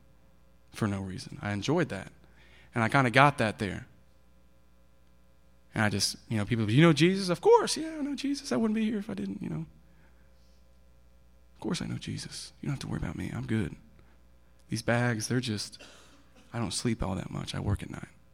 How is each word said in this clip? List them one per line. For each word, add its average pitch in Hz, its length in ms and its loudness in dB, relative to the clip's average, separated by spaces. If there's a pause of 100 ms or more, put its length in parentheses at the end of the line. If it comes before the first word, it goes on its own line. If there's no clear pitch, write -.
(720)
for - 140 -2
no 101 140 -2
reason. - 420 -10
I 104 100 -4
enjoyed 135 360 0
that. - 240 -10 (640)
And 117 100 2
I 110 40 2
kinda 127 220 4
got 139 280 8
that 107 200 0
there. 90 280 -4 (1900)
And 107 80 2
I 104 60 4
just, 98 280 0 (120)
you 117 80 -2
know, 104 80 0
people, 110 220 0
"Do 107 80 2
you 147 80 8
know 170 100 10
Jesus?" 180 360 4
"Of 170 120 -2
course, 440 360 6
yeah, 320 220 -6
I 294 40 -4
know 277 120 -4
Jesus. 277 380 -4
I 247 40 2
wouldn't 220 200 2
be 220 80 0
here 214 140 -2
if 202 120 -6
I 196 40 -8
didn't, 196 280 -6
you 175 60 -4
know. 160 180 -6 (1900)
Of - 60 -20
course - 220 -2
I - 40 -6
know - 120 -4
Jesus. - 600 -10
You - 80 -6
don't 143 60 -2
have - 60 -6
to - 60 -10
worry - 120 -4
about - 180 -4
me. - 180 -6
I'm 127 120 -6
good. 110 300 -2 (920)
These 110 140 -4
bags, 120 460 0
they're 123 120 0
just, - 420 -6 (720)
I 117 60 -6
don't 107 140 -4
sleep - 300 -2
all 95 120 -2
that - 160 -6
much. 95 240 -6
I 98 60 -4
work 101 220 0
at - 80 -12
night." - 180 -12 (240)